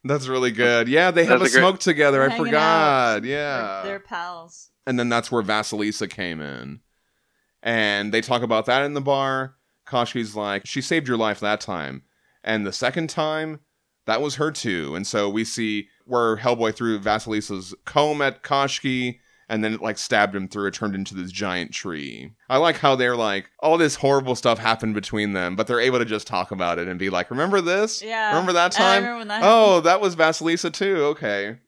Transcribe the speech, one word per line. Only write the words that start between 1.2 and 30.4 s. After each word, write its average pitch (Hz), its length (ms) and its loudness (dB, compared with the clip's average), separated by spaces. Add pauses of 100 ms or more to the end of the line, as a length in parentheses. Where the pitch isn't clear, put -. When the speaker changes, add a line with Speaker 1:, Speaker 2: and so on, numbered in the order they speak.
Speaker 1:
have 123 160 6
Speaker 2:
That's 131 140 2
Speaker 1:
a 131 40 10
Speaker 2:
a - 20 10
great 180 100 6
Speaker 1:
smoke 190 100 -4
together. 143 420 4
I 135 60 4
Speaker 3:
Hanging - 180 0
Speaker 1:
forgot. 147 720 4
Speaker 3:
out. 110 60 -6
Speaker 1:
Yeah. 127 580 -4
Speaker 3:
They're, 98 100 -8
they're 98 80 -10
pals. 170 680 -14 (160)
Speaker 1:
And 127 140 -2
then 120 80 -2
that's 120 240 -2
where 117 100 2
Vasilisa 107 680 -2
came 87 320 -8
in. 69 380 -12 (840)
And 104 500 0
they 113 80 2
talk 120 220 -2
about 113 240 0
that 131 180 2
in 147 100 -4
the 143 60 -4
bar. 135 560 -2 (300)
Koshki's 117 500 -4
like, 101 300 -4
"She - 140 -6
saved 151 280 -2
your 123 80 0
life 110 240 -2
that 104 200 -2
time. 71 420 -8 (420)
And 107 220 -2
the 92 60 -4
second 143 380 -4
time, 156 500 -4 (460)
that 113 160 0
was 139 140 -4
her 156 140 -2
too." 85 440 -4
And 95 120 -6
so 104 220 0
we 110 160 -2
see 107 440 -4 (160)
where 117 320 2
Hellboy 113 400 0
threw 113 220 0
Vasilisa's 104 760 -4 (100)
comb 147 380 0
at 135 220 -2
Koshki, 135 760 -2 (300)
and 110 160 -2
then 110 100 -2
it, - 80 -8
like, 107 160 -4
stabbed 104 360 0
him 95 140 -6
through. 101 200 -4
It 92 60 -4
turned 101 200 -4
into 95 200 -6
this 92 180 -8
giant 90 400 -6
tree. 69 600 -10 (160)
I 131 100 0
like 165 200 2
how 139 180 4
they're 123 200 0
like, 101 340 -2 (100)
all 160 180 4
this 156 180 2
horrible 135 400 2
stuff 117 220 2
happened 113 360 0
between 104 400 -4
them, 90 220 -2
but 107 120 0
they're 120 120 0
able 127 180 2
to 120 60 2
just 107 220 -4
talk 92 260 -4
about 87 260 -2
it 87 100 -4
and 90 100 -8
be 95 120 -4
like, 90 200 -2
"Remember 180 300 0
this? 196 420 -2
Speaker 3:
Yeah. 220 280 -4
Speaker 1:
Remember 190 220 0
that 175 240 2
Speaker 3:
And - 80 4
I 190 100 6
Speaker 1:
time? 196 80 2
Speaker 3:
remember - 180 -6
when 214 80 -12
that 214 160 -4
Speaker 1:
Oh, 220 220 8 (100)
Speaker 3:
happened. 160 100 2
Speaker 1:
that 180 140 6
was 185 140 0
Vasilisa 160 560 2